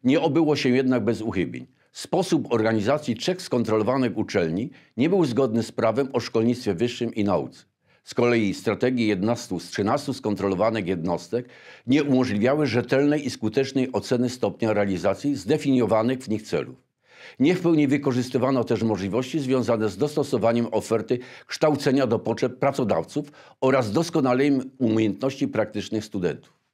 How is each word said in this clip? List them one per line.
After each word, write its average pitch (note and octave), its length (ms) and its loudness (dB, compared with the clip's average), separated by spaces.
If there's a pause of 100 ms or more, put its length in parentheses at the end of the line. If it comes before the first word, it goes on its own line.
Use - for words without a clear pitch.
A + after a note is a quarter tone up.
Nie C#3 180 4
obyło D3+ 340 2
się B2+ 140 0
jednak B2+ 340 2
bez A2 180 0
uchybień. F#2+ 460 -4 (240)
Sposób D#3+ 600 -2
organizacji A2+ 640 0
trzech F3+ 260 -4
skontrolowanych A2 760 0
uczelni G2+ 520 -2 (280)
nie C#3 120 2
był F#3 160 4
zgodny A#2 380 0
z - 80 -8
prawem A2+ 420 0
o B2 60 0
szkolnictwie A#2 540 0
wyższym A#2 420 -4
i G#2+ 80 0
nauce. E2+ 400 -2 (400)
Z - 100 -20
kolei A#2 400 2
strategie A#2 540 0
jedenastu G#2 520 -2
z - 100 -14
trzynastu C3 440 -2
skontrolowanych G2+ 760 -2
jednostek F2+ 640 -4 (380)
nie D3 160 2
umożliwiały C3 640 2
rzetelnej C3 580 2
i B2 40 -2
skutecznej B2+ 640 -2
oceny A#2+ 380 0
stopnia A2 440 -2
realizacji G2 600 0
zdefiniowanych B2 840 2
w G2+ 100 -14
nich G#2+ 120 -2
celów. - 500 -6 (480)
Nie D#3+ 160 4
w F3+ 60 -6
pełni D#3+ 260 4
wykorzystywano B2+ 760 0
też A2+ 200 0
możliwości A2 560 -2
związane A#2+ 500 0
z F#2 80 -8
dostosowaniem A#2+ 760 0
oferty A2 480 0 (280)
kształcenia C#3 600 2
do A2 120 0
potrzeb A#2 400 -4
pracodawców C3+ 720 -2 (300)
oraz C3 300 2
doskonaleniem C3+ 840 2
umiejętności A2 680 0
praktycznych G#2+ 580 -4
studentów. E2+ 560 -6 (120)